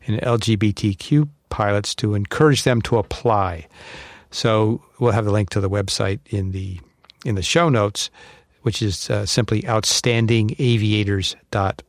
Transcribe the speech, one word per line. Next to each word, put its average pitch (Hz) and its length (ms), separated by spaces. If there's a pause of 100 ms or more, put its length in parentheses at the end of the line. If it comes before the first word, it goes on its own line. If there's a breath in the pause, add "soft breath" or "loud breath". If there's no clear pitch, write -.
and 107 160
L 120 140
G 113 180
B 104 180
T 101 220
Q 147 340 (200)
pilots 101 460
to 104 200
encourage 127 480
them 123 180
to - 160
apply." 95 720 (640 loud breath)
So 110 500 (180)
we'll 120 140
have 110 120
the 104 60
link 104 200
to 104 100
the 98 80
website 98 560
in 95 260
the, 95 280 (440)
in 113 120
the 92 60
show 165 280
notes, 104 400 (520 loud breath)
which - 200
is, 104 280
uh, 104 160
simply 107 360
outstandingaviators 110 1700 (140)
dot 98 400